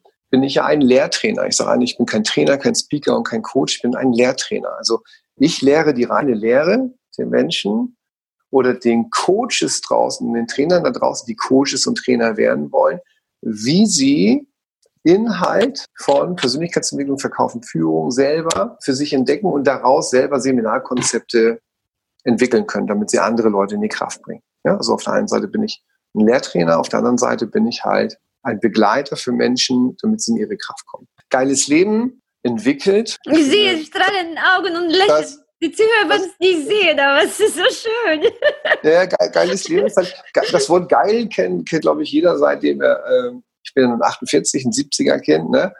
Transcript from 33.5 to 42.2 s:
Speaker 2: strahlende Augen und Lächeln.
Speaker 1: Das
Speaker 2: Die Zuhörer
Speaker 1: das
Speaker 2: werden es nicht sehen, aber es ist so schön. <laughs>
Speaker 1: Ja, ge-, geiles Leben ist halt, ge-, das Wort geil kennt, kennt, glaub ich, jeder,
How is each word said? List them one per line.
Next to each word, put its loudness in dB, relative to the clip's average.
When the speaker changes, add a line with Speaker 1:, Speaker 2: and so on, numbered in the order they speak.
Speaker 2:
strahlende -2
Augen -2
und -2
Lächeln. 4
Speaker 1:
Das 0
Speaker 2:
Die -2
Zuhörer 4
Speaker 1:
das 2
Speaker 2:
werden -6
es -20
nicht 2
sehen, 2
aber 4
es -4
ist 2
so -2
schön. -2
<laughs> -4
Speaker 1:
Ja, 4
ge-, 0
geiles 0
Leben 2
ist -2
halt, -2
ge-, 0
das 0
Wort 2
geil 2
kennt, -4
kennt, -2
glaub 0
ich, -6
jeder, 2